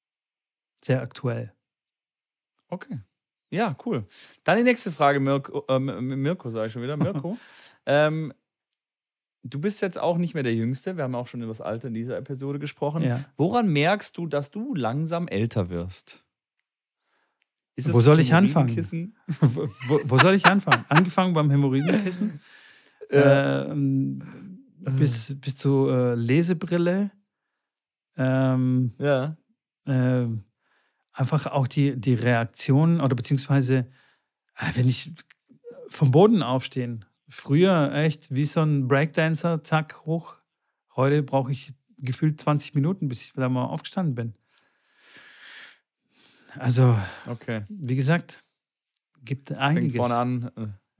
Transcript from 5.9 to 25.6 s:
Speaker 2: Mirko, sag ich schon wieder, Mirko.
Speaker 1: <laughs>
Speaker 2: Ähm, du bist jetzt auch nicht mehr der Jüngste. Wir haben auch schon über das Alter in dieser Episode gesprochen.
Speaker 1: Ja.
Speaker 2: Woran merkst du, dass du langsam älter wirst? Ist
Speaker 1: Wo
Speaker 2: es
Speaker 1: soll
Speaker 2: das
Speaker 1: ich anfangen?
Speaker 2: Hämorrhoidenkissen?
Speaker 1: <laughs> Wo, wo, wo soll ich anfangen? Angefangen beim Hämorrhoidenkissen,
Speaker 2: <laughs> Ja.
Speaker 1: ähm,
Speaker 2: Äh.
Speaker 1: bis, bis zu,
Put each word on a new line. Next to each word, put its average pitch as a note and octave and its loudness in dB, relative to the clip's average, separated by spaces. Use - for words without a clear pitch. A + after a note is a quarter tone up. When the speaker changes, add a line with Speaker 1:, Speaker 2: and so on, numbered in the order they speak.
Speaker 2:
Mirko, D3+ -4
sag A2+ -4
ich A2 -10
schon A#2+ -8
wieder, C#3 -6
Mirko. E3+ -4
Speaker 1:
<laughs> - -18
Speaker 2:
Ähm, D3+ 0
du B2+ -10
bist G3+ -4
jetzt F#3+ -4
auch E3+ 0
nicht E3+ -2
mehr D3 -2
der A#2 0
Jüngste. C3 -4
Wir D#3 -4
haben B2+ -6
auch A#2+ -6
schon B2 -12
über A2+ -8
das A2 -10
Alter A2+ -8
in A#2 -8
dieser A#2 -6
Episode C#3 -8
gesprochen. D3 -6
Speaker 1:
Ja. B2+ -2
Speaker 2:
Woran G#3+ 2
merkst E3 0
du, E3+ -8
dass C#3+ -4
du A#3 -8
langsam D#3 -2
älter G2 -2
wirst? F2 -10
Ist B2+ -4
Speaker 1:
Wo A2 6
Speaker 2:
es A#2 8
Speaker 1:
soll D3+ 10
Speaker 2:
das D#3 4
Speaker 1:
ich D#3 6
anfangen? F3 6
Speaker 2:
Hämorrhoidenkissen? E3+ -6
Speaker 1:
<laughs> - -
Wo, C#3+ 2
wo, C#3+ 2
wo B2+ 2
soll F#3+ 6
ich G3 2
anfangen? F#3+ 2
Angefangen F3+ 2
beim D3+ 2
Hämorrhoidenkissen, D#3+ 0
Speaker 2:
<laughs> - -18
Ja. C#3 4
Speaker 1:
ähm, C3+ -2
Speaker 2:
Äh. C#3 -4
Speaker 1:
bis, C3 0
bis C3+ -8
zu, C3+ 2